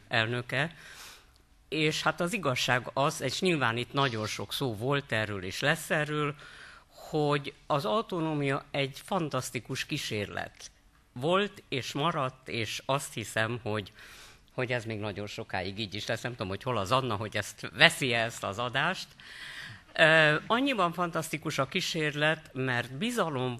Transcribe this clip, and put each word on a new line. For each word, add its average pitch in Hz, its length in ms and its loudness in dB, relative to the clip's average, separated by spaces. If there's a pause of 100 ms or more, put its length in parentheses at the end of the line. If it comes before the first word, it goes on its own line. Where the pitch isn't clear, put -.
elnöke, 123 680 0 (920)
és 151 340 0
hát - 180 0
az 175 140 0
igazság 127 600 2
az, 143 280 2
és 135 180 -2
nyilván 139 380 4
itt 123 160 -4
nagyon 120 340 2
sok - 260 -6
szó 123 220 0
volt 135 360 0
erről 107 320 0
és 95 160 -6
lesz 156 300 2
erről, 151 460 0 (520)
hogy 147 680 0 (140)
az 151 180 2
autonómia 160 840 0
egy 139 340 -2
fantasztikus 135 800 -2
kísérlet - 840 -6 (420)
volt 185 560 0
és 131 220 -4
maradt, 143 580 -2
és 113 360 -4
azt 139 280 0
hiszem, 113 500 -2
hogy, 104 280 -2 (640)
hogy 127 180 -2
ez 120 140 -2
még 110 140 -4
nagyon 104 280 -4
sokáig 98 520 -6
így 101 140 -4
is 104 120 -6
lesz. 113 160 -2
Nem 127 100 -4
tudom, 117 160 -6
hogy 95 160 -4
hol 123 140 0
az 95 140 0
Anna, 127 240 2
hogy 107 220 -4
ezt - 360 -6
veszi-e 123 500 4
ezt 113 200 -6
az 98 160 -2
adást. 135 480 -2 (840)
Ö, 156 420 8 (120)
annyiban 226 460 4
fantasztikus 165 640 -2
a 131 80 2
kísérlet, 156 840 0
mert 127 440 -2
bizalom 156 640 0